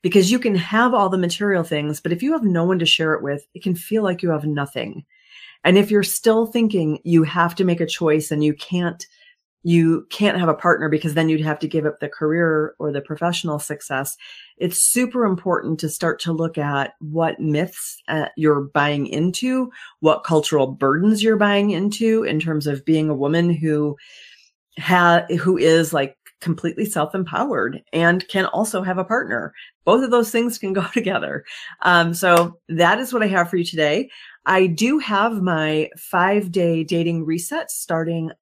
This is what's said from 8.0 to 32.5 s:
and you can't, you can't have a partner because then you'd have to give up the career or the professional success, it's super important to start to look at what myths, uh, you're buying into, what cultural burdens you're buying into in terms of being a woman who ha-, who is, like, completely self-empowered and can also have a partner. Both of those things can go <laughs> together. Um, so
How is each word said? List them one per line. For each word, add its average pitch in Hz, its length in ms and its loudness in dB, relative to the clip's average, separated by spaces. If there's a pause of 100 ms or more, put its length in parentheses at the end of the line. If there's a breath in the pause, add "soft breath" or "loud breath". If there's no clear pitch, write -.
and 151 140 0
you 151 100 2
can't, 170 500 -4 (600 soft breath)
you 165 480 4
can't 208 260 0
have 175 120 2
a 151 40 2
partner 156 360 0
because 151 260 -2
then 160 120 2
you'd 156 140 0
have 151 160 -2
to 160 100 -6
give 151 200 -2
up 147 120 -6
the 151 80 -6
career 156 680 -2
or 151 140 -6
the 139 100 -6
professional 160 560 -4
success, 139 580 -8 (420 loud breath)
it's 180 200 -4
super 247 480 0
important 175 540 -2
to 156 100 -4
start 165 300 -4
to 170 140 -4
look 160 260 -4
at 143 400 -2
what 160 400 -4
myths, 156 680 -4
uh, 156 200 -4 (100)
you're 151 240 2
buying 143 460 -2
into, 247 640 -2 (300 loud breath)
what 156 220 2
cultural 151 440 2
burdens 170 560 0
you're 220 120 4
buying 202 360 2
into 208 500 0
in 156 180 -2
terms 151 280 -2
of 139 180 -4
being 156 240 2
a 151 60 0
woman 160 340 2
who 151 480 -2 (800 loud breath)
ha-, 170 480 4 (140)
who 180 180 2
is, 160 360 4
like, 139 220 -2 (260)
completely 170 440 -4
self-empowered 175 960 -4 (100)
and 170 360 2
can 190 200 -2
also 208 360 -2
have 185 160 -2
a 185 60 -2
partner. 117 460 -4 (320 loud breath)
Both 233 200 4
of 233 80 -2
those 233 180 2
things 233 300 -2
can 190 140 -6
go 185 160 -2
<laughs> - 40 -16
together. 180 500 -4 (380 loud breath)
Um, 170 320 4
so 175 460 2 (100)